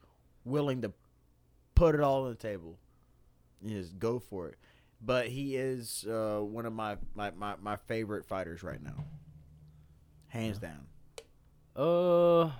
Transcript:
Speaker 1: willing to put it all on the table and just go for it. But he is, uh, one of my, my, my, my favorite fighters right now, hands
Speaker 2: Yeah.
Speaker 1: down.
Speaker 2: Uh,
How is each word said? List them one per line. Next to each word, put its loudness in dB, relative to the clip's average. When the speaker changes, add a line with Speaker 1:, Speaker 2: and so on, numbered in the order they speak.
Speaker 1:
willing -2
to -4
put 8
it 4
all 4
on -4
the -8
table -10
and -8
just -6
go 0
for -10
it. -18
But 0
he -4
is, -4
uh, -2
one -4
of -4
my, -4
my, -4
my, -8
my -4
favorite -4
fighters -6
right -8
now, -10
hands -6
Speaker 2:
Yeah. -10
Speaker 1:
down. -18
Speaker 2:
Uh, 6